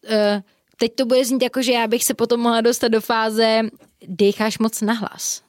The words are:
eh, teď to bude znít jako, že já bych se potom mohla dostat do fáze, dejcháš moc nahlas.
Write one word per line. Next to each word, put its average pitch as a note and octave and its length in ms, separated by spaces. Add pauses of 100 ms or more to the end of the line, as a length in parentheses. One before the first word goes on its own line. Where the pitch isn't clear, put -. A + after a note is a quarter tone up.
eh, G#3 360 (340)
teď A#3 180
to C4+ 100
bude B3+ 200
znít B3 180
jako, B3+ 180
že B3 100
já A#3 160
bych A#3 160
se C4 100
potom A#3 260
mohla A#3 220
dostat A#3+ 260
do A3+ 140
fáze, A3 600 (460)
dejcháš G3+ 520
moc A3 220
nahlas. - 680